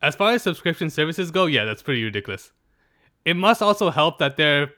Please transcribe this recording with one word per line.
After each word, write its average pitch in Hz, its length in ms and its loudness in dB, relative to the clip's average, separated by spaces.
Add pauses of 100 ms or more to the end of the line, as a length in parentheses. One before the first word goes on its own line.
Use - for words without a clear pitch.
As 147 120 0
far 208 180 2
as 240 100 -2
subscription 170 480 -4
services 165 400 -4
go, 185 160 2
yeah, 127 180 2
that's 107 160 -6
pretty 123 220 -4
ridiculous. 104 480 -8 (760)
It 165 100 0
must 208 280 2
also 202 260 2
help 156 300 0
that 139 180 -2
they're 143 400 2